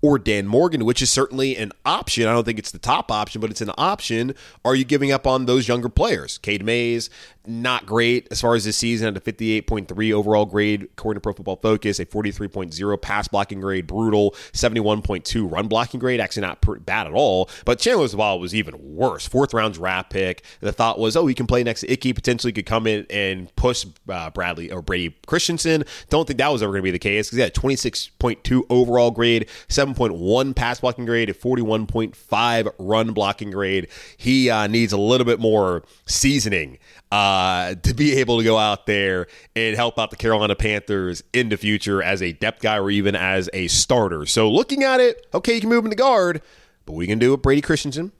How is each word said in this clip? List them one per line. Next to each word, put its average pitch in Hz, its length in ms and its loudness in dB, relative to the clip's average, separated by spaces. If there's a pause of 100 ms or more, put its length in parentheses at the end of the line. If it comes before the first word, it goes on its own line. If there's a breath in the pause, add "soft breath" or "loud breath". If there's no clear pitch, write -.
or 143 180 4
Dan 101 280 0
Morgan, 135 400 2
which 120 160 2
is 123 80 0
certainly 135 480 -2
an 107 140 -8 (120)
option. 135 420 0
I 110 60 2
don't 120 120 2
think 113 140 -4
it's - 120 -10
the 90 80 -16
top 151 340 -2
option, 107 300 -4
but 110 80 -4
it's 110 100 -10
an 104 160 -6
option. 131 580 -2 (300 loud breath)
Are 127 100 4
you 131 120 0
giving 139 260 2
up 135 140 0
on 131 180 2
those 127 240 2
younger 120 220 0
players? 123 480 0
Cade 104 260 -4
Mays, 117 460 -2 (360 loud breath)
not 117 400 -4
great 117 440 2
as 107 100 -6
far 117 140 4
as 110 100 0
this 107 120 -2
season, 117 320 -2
at 101 80 -4
a 95 40 -10
fifty-eight 110 460 -2
point 107 220 -4
three 107 240 0
overall 104 340 2
grade, 104 380 0
according 110 320 -6
to 98 40 -10
Pro 104 120 -6
Football 95 240 -8
Focus, 107 440 0
a 87 60 -6
forty-three 104 420 -6
point 92 240 -10
zero 98 240 -4
pass 101 320 -4
blocking 101 320 -2
grade, 95 260 -4
brutal, 104 480 2 (180 loud breath)
seventy-one 107 500 0
point - 220 -4
two 110 220 -2
run 87 220 -4
blocking 117 320 -2
grade, 123 200 0
actually 101 220 -4
not 90 180 -6
pr-, - 160 0
bad 98 320 -4
at 73 40 -10
all, 95 380 2 (140 loud breath)
but 123 160 0
Chandler 196 260 2
Zavala 104 320 0
was 87 160 -8
even 87 240 -2
worse. 78 480 -4
Fourth 135 280 0
round 110 200 0
draft 92 360 -4
pick. 95 340 -2 (160 loud breath)
The 101 100 -2
thought 113 300 0
was, 110 160 0
oh, 165 100 4
he 131 80 2
can 120 140 -4
play 123 160 2
next 113 160 -4
to - 120 -2
Ickey, 131 200 0
potentially 120 400 -2
could 98 140 -6
come 113 200 0
in 107 240 0
and 95 460 -4
push, 123 300 0 (220)
uh, 87 220 -8
Bradley 87 400 -6
or 90 100 -10
Brady 87 360 -4 (100)
Christensen. 160 560 0 (280 loud breath)
Don't 156 180 2
think 131 100 -4
that 143 140 2
was 117 100 0
ever 101 100 -2
gonna 98 100 -2
be 92 100 0
the 87 80 -4
case, 104 280 0
'cause 113 80 -6
he 127 40 2
had 113 100 2
a - 40 -20
twenty-six - 540 -2 (120)
point 120 240 -2
two 127 260 2
overall 120 400 4
grade, 117 360 2 (220 loud breath)
seven 139 260 0
point 113 200 0
one 117 400 0
pass 120 240 -2
blocking 123 280 -4
grade, 113 220 0
a 92 60 -4
forty-one 110 540 -2
point 113 260 -2
five 113 540 0 (100)
run 110 320 0
blocking 104 400 -2
grade. 95 380 -2 (280 loud breath)
He, 127 320 2
uh, 107 200 2
needs 110 240 2
a 104 40 0
little 117 280 2
bit 117 160 2
more 101 420 2 (240 soft breath)
seasoning, 101 720 0 (320 soft breath)
uh, 92 720 2
to - 100 2
be 143 240 2
able 120 220 2
to 113 60 2
go 110 120 4
out 107 300 0
there 95 400 0 (280 loud breath)
and 113 220 -2
help 117 220 -2
out 110 120 -2
the - 60 -18
Carolina 107 380 2
Panthers 101 680 -2 (100)
in 120 180 2
the 104 80 -2
future 104 440 0
as 92 200 -2
a 87 100 -4
depth 107 300 -4
guy 107 160 0
or 98 120 -2
even 101 240 2
as 92 380 0
a 92 160 -4
starter. 90 560 0
So 110 260 4
looking 262 320 2
at 262 180 4
it, 247 340 2
okay, 233 200 0
you 233 60 -2
can 208 80 -2
move 233 160 4
him 220 60 -2
to 214 60 -4
guard, 196 440 4 (460 soft breath)
but 80 60 -12
what 80 80 -6
are - 20 -2
you 90 60 -2
gonna 110 120 2
do 123 120 6
with 135 100 0
Brady 139 180 4
Christensen? 151 600 -2